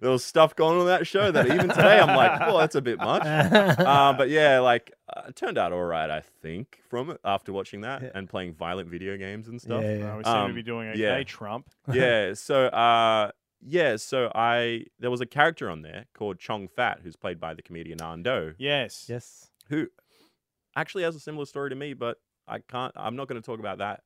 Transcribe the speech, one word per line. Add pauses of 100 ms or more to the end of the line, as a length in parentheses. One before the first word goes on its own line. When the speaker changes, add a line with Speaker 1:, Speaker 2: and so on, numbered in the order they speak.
Speaker 1:
There
was
stuff
going
on
in
that
show
that
even
today
I'm
like,
"Well,
that's
a
bit
much."
Speaker 2:
<laughs>
Speaker 1:
Uh,
but
yeah,
like, (180)
uh,
it
turned
out
all
right,
I
think, (100)
from
it
after
watching
that
Speaker 2:
Yeah.
Speaker 1:
and
playing
violent
video
games
and
stuff.
Speaker 2:
Yeah,
yeah.
Speaker 3:
Well,
we
seem
to
Speaker 1:
Um,
Speaker 3:
be
doing
Speaker 1:
yeah.
Speaker 3:
okay,
Trump. (120)
<laughs>
Speaker 1:
Yeah.
So,
uh, (300)
yeah.
So
I, (140)
there
was
a
character
on
there
called
Chong
Fat,
who's
played
by
the
comedian
Arn
Do.
Speaker 3:
Yes.
Speaker 2:
Yes. (180)
Speaker 1:
Who (880)
actually
has
a
similar
story
to
me,
but (300)
I
can't,
I'm
not
gonna
talk
about
that